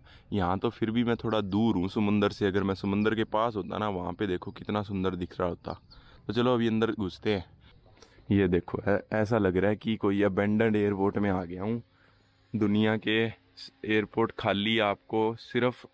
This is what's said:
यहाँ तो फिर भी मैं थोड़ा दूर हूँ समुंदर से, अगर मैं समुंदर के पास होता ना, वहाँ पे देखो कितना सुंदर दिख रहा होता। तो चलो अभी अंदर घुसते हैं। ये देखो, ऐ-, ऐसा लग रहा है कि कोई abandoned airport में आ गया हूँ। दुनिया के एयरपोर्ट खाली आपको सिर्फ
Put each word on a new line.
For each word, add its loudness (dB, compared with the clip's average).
यहाँ 0
तो -2
फिर -4
भी 2
मैं 0
थोड़ा 0
दूर 2
हूँ 0
समुंदर 2
से, -2
अगर 0
मैं 0
समुंदर 0
के 0
पास -2
होता -6
ना, -2
वहाँ -4
पे -4
देखो -4
कितना -4
सुंदर -2
दिख -8
रहा 2
होता। -8
तो -6
चलो 2
अभी 2
अंदर 0
घुसते -4
हैं। -4
ये 4
देखो, -2
ऐ-, 0
ऐसा 2
लग 2
रहा 2
है 0
कि -2
कोई 2
abandoned 2
airport 2
में 0
आ 0
गया -10
हूँ। -4
दुनिया 2
के 0
एयरपोर्ट 0
खाली 0
आपको 0
सिर्फ -2